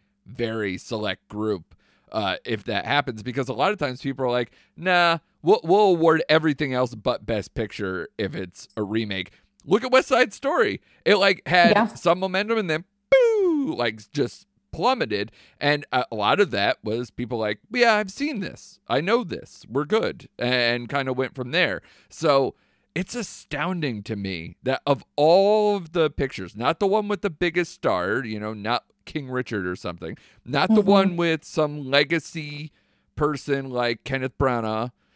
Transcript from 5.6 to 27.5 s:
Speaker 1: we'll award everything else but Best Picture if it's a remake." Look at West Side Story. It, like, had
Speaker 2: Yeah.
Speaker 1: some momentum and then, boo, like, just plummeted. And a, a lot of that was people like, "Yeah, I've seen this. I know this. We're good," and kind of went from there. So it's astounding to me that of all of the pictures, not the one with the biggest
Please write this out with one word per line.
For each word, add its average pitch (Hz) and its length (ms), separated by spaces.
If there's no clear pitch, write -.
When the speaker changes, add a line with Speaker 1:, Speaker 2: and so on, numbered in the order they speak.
Speaker 1:
we'll 196 240
award 160 420
everything 151 420
else 127 220
but 110 320
Best 110 300
Picture 95 520
if 90 160
it's 87 320
a 110 60
remake." 101 480
Look 214 180
at 254 80
West 262 180
Side 247 220
Story. 269 480
It, 202 100
like, 196 320
had 170 240
Speaker 2:
Yeah. 220 160
Speaker 1:
some 175 320
momentum 196 400
and 185 100
then, 160 160
boo, 403 680
like, 110 360
just - 340
plummeted. 147 600
And 147 320
a, 127 200
a 117 40
lot 110 240
of 190 120
that 104 320
was 117 260
people 117 300
like, 107 180
"Yeah, 233 240
I've 208 160
seen 277 300
this. - 460
I 135 140
know 220 220
this. - 440
We're 135 180
good," 170 520
and 120 500
kind 135 220
of 127 80
went 131 160
from 123 160
there. 131 320
So 139 440
it's 190 220
astounding 151 880
to 113 120
me 87 460
that 131 240
of 135 180
all 202 600
of 170 180
the 160 180
pictures, 123 440
not 123 240
the 202 60
one 208 220
with 202 160
the 196 80
biggest 170 420